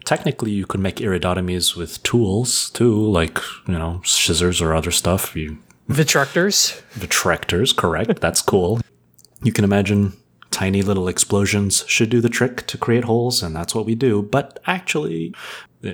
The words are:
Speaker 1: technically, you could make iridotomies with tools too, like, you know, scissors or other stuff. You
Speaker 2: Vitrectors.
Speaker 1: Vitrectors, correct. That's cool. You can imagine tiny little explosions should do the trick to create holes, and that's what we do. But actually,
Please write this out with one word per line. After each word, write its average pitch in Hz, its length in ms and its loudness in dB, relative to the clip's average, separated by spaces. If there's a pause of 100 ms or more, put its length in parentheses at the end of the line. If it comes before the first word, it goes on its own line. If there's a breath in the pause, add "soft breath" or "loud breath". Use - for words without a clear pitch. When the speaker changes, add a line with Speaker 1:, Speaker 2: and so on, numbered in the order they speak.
Speaker 1:
technically, 143 460 -2
you 98 140 -2
could - 140 -2
make 95 180 -2
iridotomies 90 760 0
with 85 280 -10
tools 117 680 0
too, 117 260 4 (160)
like, 82 280 0 (280)
you 90 100 0
know, 85 280 -4
scissors 87 560 2
or 80 120 2
other 78 180 0
stuff. - 440 0
You 78 220 -6 (320)
Speaker 2:
Vitrectors. 160 920 0 (120)
Speaker 1:
Vitrectors, - 800 0
correct. 90 440 0
That's - 220 0
cool. 101 400 2 (640)
You 110 80 4
can 107 120 2
imagine 101 500 2 (360)
tiny 98 320 0
little 95 260 0
explosions 101 800 0
should 110 220 2
do 120 120 4
the 117 80 2
trick 123 360 -2
to - 120 -8
create 120 260 2
holes, 120 400 0
and 80 120 -6
that's 85 200 -6
what 110 100 -2
we 113 80 0
do. 113 300 2
But 131 420 -2
actually, 175 680 -4 (580 loud breath)